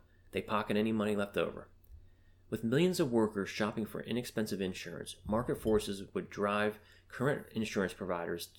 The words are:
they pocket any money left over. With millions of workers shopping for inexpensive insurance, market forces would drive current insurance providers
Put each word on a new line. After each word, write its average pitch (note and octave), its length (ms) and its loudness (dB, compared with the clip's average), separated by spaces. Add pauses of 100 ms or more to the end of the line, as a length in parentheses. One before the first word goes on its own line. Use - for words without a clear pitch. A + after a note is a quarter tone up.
(320)
they G2 100 -2
pocket G#2+ 340 0
any A2 160 4
money G#2 240 2
left G2+ 220 -2
over. - 300 0 (840)
With A2 140 -4
millions E3 360 4
of C#3+ 120 4
workers G#2+ 380 2
shopping A2 360 -2
for - 160 -8
inexpensive A2 600 -2
insurance, - 560 -6 (100)
market A#2 340 0
forces G#2 400 2 (140)
would F#2 160 -4
drive G#2 480 0 (300)
current - 420 0
insurance G#2 420 0
providers F2 540 -2 (120)